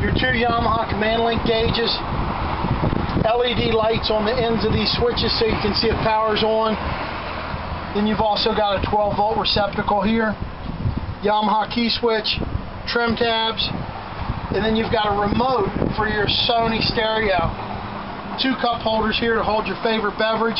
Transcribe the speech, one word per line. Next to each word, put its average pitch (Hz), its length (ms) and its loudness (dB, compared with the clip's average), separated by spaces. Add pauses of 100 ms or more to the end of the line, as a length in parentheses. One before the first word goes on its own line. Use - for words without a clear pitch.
Your 202 80 2
two 254 240 2
Yamaha 233 560 2
command 220 320 0
link 233 240 0
gauges. 226 400 2 (1400)
L 226 220 4
E 240 100 0
D 233 160 0
lights 226 380 2
on 214 180 2
the 233 60 0
ends 226 320 0
of 214 80 0
these 214 240 2
switches 233 400 2
so 226 80 2
you 220 160 2
can 202 100 0
see 220 160 2
if 214 160 2
power's 220 380 2
on. 220 340 2 (1160)
Then 208 160 0
you've 202 100 0
also 214 320 2
got 202 240 2
a - 140 -2
twelve 208 260 2
volt 214 220 2
receptacle 208 640 0
here. 220 320 2 (880)
Yamaha 214 500 2
key 233 160 0
switch, 220 480 0 (540)
trim 233 260 2
tabs, 226 540 0 (840)
and 196 80 0
then 220 160 2
you've 220 160 0
got 214 140 2
a 202 100 0
remote 220 540 2 (260)
for 214 140 0
your 214 160 0 (240)
Sony 226 320 2
stereo. 214 680 2 (920)
Two 262 160 0
cup 233 240 0
holders 220 380 0
here 233 180 2
to 190 60 0
hold 208 260 0
your 190 160 -4
favorite 220 320 0
beverage. 220 420 0